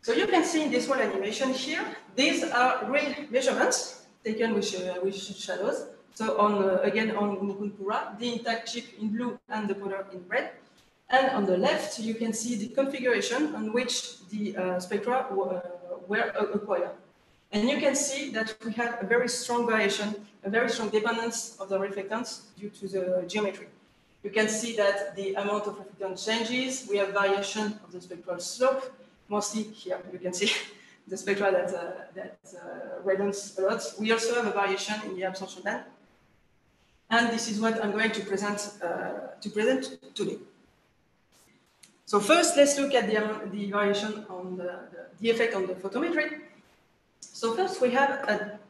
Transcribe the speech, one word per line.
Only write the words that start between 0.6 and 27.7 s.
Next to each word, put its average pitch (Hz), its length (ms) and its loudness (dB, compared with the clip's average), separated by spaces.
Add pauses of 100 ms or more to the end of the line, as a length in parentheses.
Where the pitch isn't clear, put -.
in 277 80 0
this 240 160 2
one 262 140 4
animation 214 500 0
here, 330 340 -2 (300)
these 285 260 4
are 254 480 2
real 285 240 2 (160)
measurements 254 760 2 (180)
taken 220 300 0
with, 196 200 0
uh, 180 300 -4
with 196 140 0
shadows. 190 720 -4 (280)
So 220 240 0
on, 208 240 4
uh, 185 180 4
again, 214 360 2
on 202 180 0
Mukunpura, 202 800 -4
the 240 180 -4
intact 226 380 -4
chip 240 120 -6 (160)
in 214 80 -2
blue 240 280 -2 (120)
and 214 180 -2
the 196 80 0
powder 196 380 -6
in 180 160 -12
red. 269 220 -2 (580)
And 269 220 6
on 208 140 2
the 185 120 4
left, 294 420 2
you 220 160 -2
can 226 160 -2
see 240 240 -2
the 208 140 -4
configuration 262 840 0
on 220 200 -4
which - 560 -2
the, 208 260 -4
uh, 185 240 0
spectra 240 500 0
w-, 190 200 0
uh, 180 120 -2 (460)
were, 214 320 0
uh, 196 140 0
acquired. 202 380 0 (600)
And 214 180 4
you 294 80 2
can 277 160 4
see 277 380 -2
that 220 320 -2
we 226 100 -4
have 233 280 -2
a 196 40 -6
very 240 220 4
strong 240 400 0
variation, 208 480 2 (300)
a 196 40 -4
very 240 200 2
strong 226 180 -2
dependence 226 720 0
of 190 80 -8
the 196 100 0
reflectance 202 680 -4 (140)
due 208 120 -8
to - 180 -12
the 185 400 0
geometry. 208 400 -2 (560)
You 202 60 -4
can 214 180 4
see 226 300 -2
that 196 400 2
the 196 160 -2
amount 202 340 -2
of 196 100 -8
reflectance - 480 -8
changes. 233 640 -2
We 202 100 0
have 196 100 2
variation 202 720 0